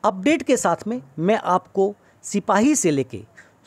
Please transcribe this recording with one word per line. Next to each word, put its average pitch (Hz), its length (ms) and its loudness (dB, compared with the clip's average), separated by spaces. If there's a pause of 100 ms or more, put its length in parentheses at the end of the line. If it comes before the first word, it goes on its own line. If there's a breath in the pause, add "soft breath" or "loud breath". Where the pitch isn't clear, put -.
अपडेट 202 380 0
के 254 140 2
साथ 170 180 0 (120)
में 247 140 -6 (180)
मैं 196 240 2
आपको 190 520 0 (280 soft breath)
सिपाही 220 520 2
से 170 160 0
लेके 123 300 -4 (460 loud breath)